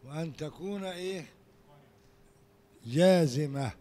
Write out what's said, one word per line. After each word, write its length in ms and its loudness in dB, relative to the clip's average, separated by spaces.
وأن 300 -8
تكون 480 -8
إيه؟ 420 -6
جازمة. 920 4